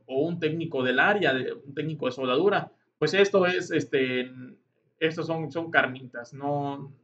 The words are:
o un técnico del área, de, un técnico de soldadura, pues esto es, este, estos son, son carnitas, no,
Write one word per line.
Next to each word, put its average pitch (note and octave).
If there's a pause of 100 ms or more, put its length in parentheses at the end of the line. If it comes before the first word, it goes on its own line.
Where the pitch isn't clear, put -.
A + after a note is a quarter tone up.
o C#3
un E3+
técnico D#3
del B2+
área, F3
de, B2+
un -
técnico D3+
de B2+
soldadura, D#3 (280)
pues D#3
esto G3
es, F3+
este, B2+ (680)
estos D#3+
son, D#3+
son E3
carnitas, B2+
no, C#3+ (100)